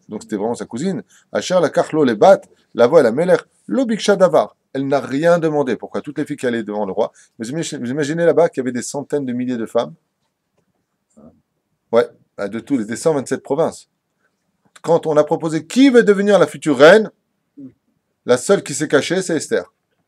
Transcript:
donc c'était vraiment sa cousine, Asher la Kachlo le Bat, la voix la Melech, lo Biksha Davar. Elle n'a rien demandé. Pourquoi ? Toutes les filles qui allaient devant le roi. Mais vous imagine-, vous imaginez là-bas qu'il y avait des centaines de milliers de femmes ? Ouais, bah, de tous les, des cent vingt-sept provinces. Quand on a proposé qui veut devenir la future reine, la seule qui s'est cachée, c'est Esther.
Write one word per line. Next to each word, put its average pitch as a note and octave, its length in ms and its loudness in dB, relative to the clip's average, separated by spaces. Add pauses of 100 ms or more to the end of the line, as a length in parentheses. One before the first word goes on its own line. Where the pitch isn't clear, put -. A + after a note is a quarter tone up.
donc G#2+ 140 -12
c'était A2 140 -8
vraiment A2 180 -4
sa G#2 100 -10
cousine, C#3 380 -8 (280)
Asher C#3 300 -2
la D3 80 0
Kachlo D#3 360 0
le A#2+ 100 2
Bat, F#3 260 6 (340)
la A#2 120 4
voix D3+ 160 4
la A2+ 100 2
Melech, E3+ 300 0 (240)
lo B3+ 180 -2
Biksha G#3 320 0
Davar. D3+ 400 2 (180)
Elle C#3 120 -6
n'a C#3 140 0
rien D3+ 380 0
demandé. D3 380 -2
Pourquoi ? G2+ 260 -10
Toutes D3 160 -12
les C#3+ 80 -6
filles D3 100 -10
qui C3 100 -8
allaient A#2 160 -4
devant G#2 220 -6
le F#2+ 80 -6
roi. - 180 -2 (280)
Mais A2 80 -10
vous B2 60 -12
imagine-, D3+ 280 -8
vous A#2+ 100 -8
imaginez D#3 360 -4
là-bas D#3+ 240 2
qu'il - 100 -6
y B2 40 -6
avait B2 80 -6
des A#2+ 100 -6
centaines C#3+ 420 -8
de B2 80 -6
milliers B2 240 -6
de A2+ 80 -6
femmes ? C3 300 -4 (2000)
Ouais, A#2+ 160 2 (300)
bah, G2+ 120 -6
de A2 120 -10
tous C#3 160 -4
les, G#2+ 80 -4
des A2 120 -8
cent D#3+ 180 -2
vingt-sept C3 280 -6
provinces. C#3 460 -4 (960)
Quand D#3+ 240 0
on D3+ 100 -2
a D3+ 80 6
proposé D#3+ 420 -4
qui C4+ 220 4
veut A#3+ 140 6
devenir G3+ 360 2
la E3 80 4
future C#3 320 -2
reine, F3+ 320 8 (1160)
la B2 100 4
seule - 260 0
qui D3+ 120 -10
s'est C#3+ 140 -4
cachée, E3 340 0
c'est E3+ 140 -4
Esther. G2 360 -4 (360)